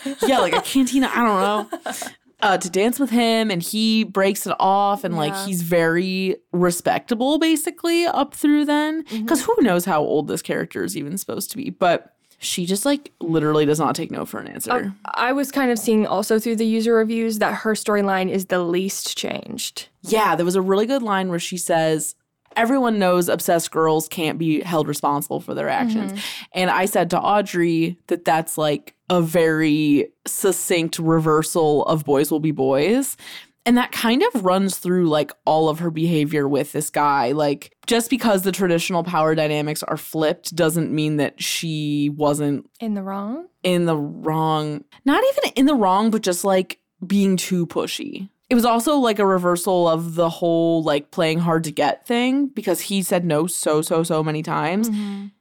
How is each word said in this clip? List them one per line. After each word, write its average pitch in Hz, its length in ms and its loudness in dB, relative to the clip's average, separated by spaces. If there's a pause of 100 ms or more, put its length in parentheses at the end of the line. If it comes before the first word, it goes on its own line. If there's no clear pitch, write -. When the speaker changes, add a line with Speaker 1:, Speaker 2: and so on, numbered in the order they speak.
(120)
Speaker 1:
<laughs> 349 140 -4
Speaker 2:
Yeah, 262 140 2
like, 175 160 0
a 453 60 0
cantina. 262 520 0
I 233 100 0
don't 208 480 0 (120)
know. - 140 -8
Speaker 1:
<laughs> - 40 -10 (400)
Speaker 2:
Uh, 277 160 2
to 185 120 -6
dance 208 300 0
with 269 100 0
him, 226 400 2
and 170 140 -2
he 220 400 2
breaks 196 420 0
it 185 140 -2
off, 202 460 2
and, 170 100 -2
like, 156 160 0
Speaker 1:
Yeah. 196 140 -6
Speaker 2:
he's 185 160 -4
very 175 720 2 (160)
respectable, 180 880 0
basically, 339 680 0
up 285 280 0
through 294 320 2
then. 302 400 0
Speaker 1:
Mm-hmm. 220 200 -6
Speaker 2:
'Cause 294 200 0
who 466 160 2
knows 180 240 4
how 160 160 2
old 147 260 0
this - 140 -4
character 160 420 -4
is 185 140 -6
even 156 200 -8
supposed - 340 -8
to - 60 -14
be, - 120 -8
but - 440 -2 (260)
she - 260 -4
just, 190 200 -2
like, 285 360 -2
literally 151 440 2
does 151 140 2
not 135 160 0
take - 160 -8
no - 140 -8
for - 160 -12
an - 80 -14
answer. 220 440 -4 (120)
Speaker 1:
Uh, - 80 -12
I 247 180 -2
was 277 220 -4
kind 262 180 0
of 226 80 -2
seeing 214 260 2
also 208 320 0
through 226 200 -2
the 226 80 0
user 226 300 2
reviews 226 440 0
that 196 140 0
her 214 220 -2
storyline 196 540 0
is 185 180 -2
the 185 120 0
least 180 580 -4
changed. - 720 -8 (140)
Speaker 2:
Yeah, 208 340 0
there 170 80 0
was 180 140 0
a 190 40 2
really 190 240 2
good 269 160 0
line 190 280 -2
where 170 100 -2
she - 160 -8
says, 160 580 0 (440)
"Everyone 233 420 2
knows 180 300 2
obsessed 170 420 0
girls 160 380 0
can't 156 280 -4
be 156 260 0
held 156 260 -2
responsible 147 500 -2
for - 140 -10
their 147 160 -4
actions." 220 420 -2
Speaker 1:
Mm-hmm. 202 80 -10 (360)
Speaker 2:
And 185 140 0
I 185 180 2
said 175 240 0
to 180 100 0
Audrey 175 760 0 (100)
that 170 180 -2
that's, 160 320 0
like, 151 380 -2 (140)
a 180 120 4
very 156 840 2 (180)
succinct 170 720 0
reversal 156 880 2
of 156 180 0
Boys 143 280 2
Will 156 80 0
Be 156 120 0
Boys. 147 640 0 (500)
And 240 120 4
that 247 140 0
kind 240 320 0
of 339 200 0
runs 185 340 2
through, 180 300 2
like, 151 240 2 (140)
all 156 240 4
of 156 100 -2
her 170 120 -2
behavior 156 560 0
with 139 240 -2
this 151 180 -4
guy. 139 440 0
Like, 147 420 -2 (100)
just 233 240 0
because 226 320 2
the 185 120 -2
traditional 175 500 0
power 160 320 0
dynamics 151 480 -2
are - 140 -4
flipped 160 580 -2
doesn't 160 360 0
mean 151 260 0
that - 260 -2
she 147 720 -2
wasn't 147 520 -2 (120)
Speaker 1:
In 214 160 -4
the 196 80 -6
wrong? 202 420 -8 (160)
Speaker 2:
in 175 240 0
the 165 120 0
wrong. 156 840 -2 (220)
Not 320 180 2 (140)
even 571 200 0
in 269 100 4
the 302 80 4
wrong, 208 340 2
but 220 140 0
just, 180 200 -2
like, 190 360 0 (260)
being 196 320 2
too 175 300 -2
pushy. - 640 -8 (200)
It 254 60 2
was 233 100 4
also, 233 320 2
like, 226 220 2
a 202 80 4
reversal 180 600 2
of 165 280 0
the 170 140 2
whole, 165 520 2
like, 147 300 -2
playing 160 280 0
hard 165 260 2
to 151 60 -6
get - 360 -2
thing 254 400 0
because 196 340 -2
he 196 220 -2
said 180 220 0
no 156 220 2
so, 156 360 0
so, 165 180 0
so 165 220 0
many 156 180 -4
times. 165 480 -2
Speaker 1:
Mm-hmm. 202 360 -6 (160)